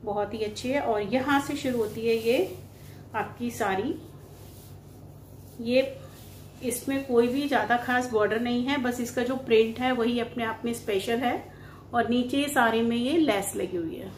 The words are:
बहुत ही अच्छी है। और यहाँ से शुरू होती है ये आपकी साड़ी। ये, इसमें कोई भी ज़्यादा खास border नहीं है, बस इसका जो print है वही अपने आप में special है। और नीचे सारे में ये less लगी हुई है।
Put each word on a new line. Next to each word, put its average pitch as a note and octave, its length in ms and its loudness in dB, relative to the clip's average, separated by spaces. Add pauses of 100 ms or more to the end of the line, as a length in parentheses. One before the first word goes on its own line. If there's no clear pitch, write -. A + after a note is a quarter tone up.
बहुत G3+ 300 -2
ही A3 40 -6
अच्छी G#3+ 300 -4
है। C#4 120 2
और G#3+ 220 0
यहाँ C4 380 2
से C#4+ 160 -4
शुरू B3 220 -2
होती A3 220 -2
है A3+ 140 2
ये A3+ 420 2 (580)
आपकी A#3 360 -4
साड़ी। G#3+ 440 0 (1700)
ये, B3+ 360 4 (640)
इसमें C4+ 440 -2
कोई A#3+ 220 6
भी C#4 200 0
ज़्यादा A#3 280 4
खास B3 360 0
border G#3+ 280 4
नहीं A#3+ 240 0
है, C#4 120 0
बस B3 240 -2
इसका A#3+ 220 -2
जो B3+ 140 0
print A3+ 420 4
है B3+ 140 2
वही A#3+ 280 2
अपने A#3 240 -4
आप A3 200 -4
में A#3 100 0
special A3+ 440 0
है। C4+ 340 -2 (420)
और A#3 140 4
नीचे B3+ 400 2
सारे A#3 340 4
में A#3 140 2
ये C4 220 2
less G#3 380 2
लगी F#3 200 -2
हुई E3 180 -2
है। F#3+ 240 -10